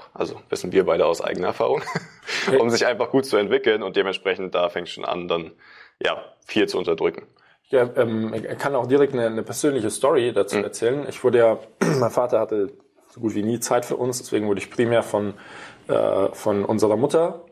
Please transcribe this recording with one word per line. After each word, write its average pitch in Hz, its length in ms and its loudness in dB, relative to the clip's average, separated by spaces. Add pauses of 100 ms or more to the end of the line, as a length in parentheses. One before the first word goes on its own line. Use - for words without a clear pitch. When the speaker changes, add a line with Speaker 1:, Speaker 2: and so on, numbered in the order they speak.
(160)
Speaker 1:
Also - 340 -6
wissen - 220 -4
wir 92 120 4
beide 85 220 2
aus 82 160 2
eigener 90 260 -2
Erfahrung. 123 400 0
<laughs> - 40 -6 (560)
Speaker 2:
Okay. 135 100 4
Speaker 1:
Um 120 140 4
sich 117 160 2
einfach 117 240 0
gut 131 160 2
zu - 100 2
entwickeln 107 460 2
und 95 140 -6
dementsprechend, 95 580 0
da 87 140 2
fängt 87 200 -6
schon - 160 -10
an, 87 220 -4
dann, 85 240 -2 (500)
ja, 82 220 -2 (240)
viel 104 200 2
zu 95 120 -4
unterdrücken. 85 480 -2 (420)
Speaker 2:
Ja, 123 180 4 (100)
ähm, 113 360 0
ich 110 240 -8
kann 143 160 -4
auch 123 140 -2
direkt 139 260 4
eine, 117 140 0
eine 110 160 -4
persönliche 127 480 -2
Story 131 420 2
dazu 101 240 0
Speaker 1:
Mhm. 101 60 0
Speaker 2:
erzählen. 131 440 -2
Ich - 160 -6
wurde 120 140 4
ja, 113 200 6 (220)
<clears throat> 156 200 2
mein 117 100 2
Vater 123 300 2
hatte 104 320 0 (380)
so - 100 -20
gut 110 160 -2
wie 104 80 0
nie 113 160 -2
Zeit 120 260 0
für - 120 -4
uns, 123 220 -4
deswegen 107 280 -2
wurde 101 140 0
ich - 100 -12
primär 117 320 2
von, 104 300 -2 (560)
äh, 104 420 2
von 101 320 -2
unserer 107 320 2
Mutter, 165 460 0 (100)